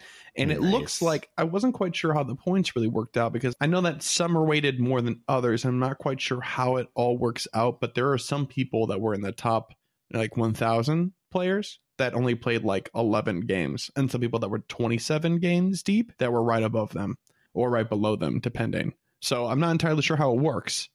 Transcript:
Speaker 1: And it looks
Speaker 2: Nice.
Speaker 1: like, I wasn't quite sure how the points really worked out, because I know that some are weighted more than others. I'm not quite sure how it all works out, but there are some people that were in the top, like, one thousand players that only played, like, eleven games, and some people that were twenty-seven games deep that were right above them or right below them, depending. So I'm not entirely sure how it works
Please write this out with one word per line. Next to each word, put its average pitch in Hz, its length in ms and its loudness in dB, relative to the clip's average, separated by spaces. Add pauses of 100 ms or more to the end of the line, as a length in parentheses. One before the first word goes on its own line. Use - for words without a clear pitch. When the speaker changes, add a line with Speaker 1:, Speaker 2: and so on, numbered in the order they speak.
(360)
Speaker 1:
And - 160 0
it 147 100 0
looks 202 380 0
Speaker 2:
Nice. 170 80 2
Speaker 1:
like, 156 300 0
I 165 60 0
wasn't 202 320 0
quite 180 200 -2
sure 160 200 0
how 147 80 2
the 127 120 -6
points 180 400 0
really 113 120 2
worked 113 300 -2
out, 117 160 2
because 120 280 -2
I 147 60 2
know 180 140 2
that 170 200 -2
some 170 340 0
are 160 80 4
weighted 147 360 2
more 123 220 2
than 117 260 -2
others. 123 360 2
I'm 127 140 0
not 131 220 0
quite 135 200 -2
sure 127 220 -4
how 127 360 0
it 123 180 -2
all 123 240 2
works 117 340 -2
out, 117 260 2
but 117 140 -4
there 131 200 2
are 131 40 2
some 143 300 -2
people 113 400 0
that 104 120 -2
were 107 140 0
in 101 80 -4
the 98 100 -4
top, 113 420 -2 (380)
like, 110 240 -2
one 113 200 0
thousand 135 580 0 (180)
players 190 460 -2 (200)
that 127 180 0
only 123 180 2
played, 117 300 0
like, 98 320 -2
eleven 107 460 0
games, 90 540 -2
and 135 140 0
some 120 120 -4
people 117 180 0
that 104 100 -4
were 110 100 -4
twenty-seven 151 800 -2
games 180 440 0
deep 220 340 0
that 120 140 0
were 120 120 4
right 117 200 4
above 110 300 0
them 98 220 -4 (380)
or 123 160 0
right 113 180 0
below 107 280 0
them, 71 240 -2
depending. - 540 -4 (280)
So 123 240 -2
I'm 123 140 0
not 165 120 2
entirely 156 300 2
sure 151 160 0
how 139 160 2
it 117 60 2
works 135 560 -2